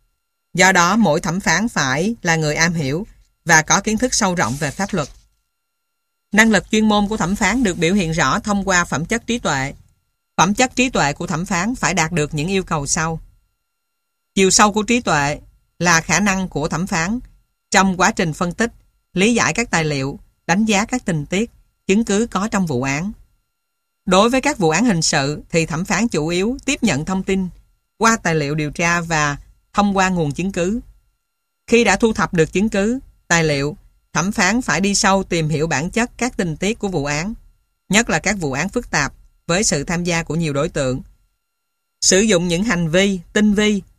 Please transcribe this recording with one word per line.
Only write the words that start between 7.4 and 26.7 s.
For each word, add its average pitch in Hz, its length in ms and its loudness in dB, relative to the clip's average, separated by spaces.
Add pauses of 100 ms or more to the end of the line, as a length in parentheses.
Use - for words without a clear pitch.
được 175 140 0
biểu 170 160 0
hiện 175 180 0
rõ 165 280 0
thông 202 280 -4
qua 180 180 2
phẩm 143 200 -4
chất 226 220 -6
trí 240 120 -2
tuệ. 139 340 -4 (640)
Phẩm 185 160 4
chất 254 220 0
trí 254 140 2
tuệ 151 240 0
của - 140 -10
thẩm 180 180 -4
phán 208 300 -2
phải 170 180 0
đạt 165 180 0
được 151 220 -2
những 151 140 -2
yêu 190 160 -2
cầu 151 220 -6
sau. 160 340 -4 (1160)
Chiều 190 140 6
sâu 208 240 4
của 214 100 0
trí 240 180 0
tuệ 147 380 -2 (400)
là 170 220 4
khả 165 180 0
năng 190 300 0
của 151 180 -4
thẩm 165 200 -4
phán 190 320 -2 (520)
trong 190 260 4
quá 185 140 4
trình 165 220 -2
phân 175 200 -4
tích, 233 180 -2 (420)
lý 202 200 2
giải 160 200 2
các 233 180 -4
tài 165 120 0
liệu, 143 360 -4 (280)
đánh 196 180 2
giá 202 200 2
các 247 200 -6
tình 151 200 -2
tiết, 202 260 -4 (360)
chứng 214 180 2
cứ 202 260 0
có 196 160 -2
trong 196 180 -2
vụ 131 180 -2
án. 147 280 -4 (920)
Đối 196 240 6
với 262 120 2
các - 160 -2
vụ 165 120 2
án 175 160 2
hình 175 160 2
sự 147 480 -2
thì 165 160 2
thẩm 160 200 -4
phán 208 220 0
chủ 156 200 -2
yếu 196 380 -2
tiếp 294 180 -2